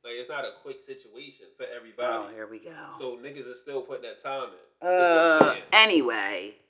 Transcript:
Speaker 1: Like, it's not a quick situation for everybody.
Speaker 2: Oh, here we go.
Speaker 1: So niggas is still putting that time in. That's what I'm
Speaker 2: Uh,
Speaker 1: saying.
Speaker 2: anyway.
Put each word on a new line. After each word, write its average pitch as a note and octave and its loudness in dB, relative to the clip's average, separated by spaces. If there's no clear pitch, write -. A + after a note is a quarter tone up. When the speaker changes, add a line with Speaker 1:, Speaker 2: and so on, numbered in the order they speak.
Speaker 1:
Like, A#2+ -14
it's B2 -14
not C#3 -8
a - -10
quick C#3 -14
situation C3 -20
for B2+ -12
everybody. A2+ -8
Speaker 2:
Oh, A2 -6
here A2 -14
we A2 -16
go. G#2 -20
Speaker 1:
So B2+ -10
niggas C3+ -16
is B2 -20
still C3+ -8
putting B2 -12
that A2+ -16
time C3+ -8
in. - -12
That's F3+ 4
what E3 6
I'm D#3+ 6
Speaker 2:
Uh, D3 6
Speaker 1:
saying. - -8
Speaker 2:
anyway. A2+ 4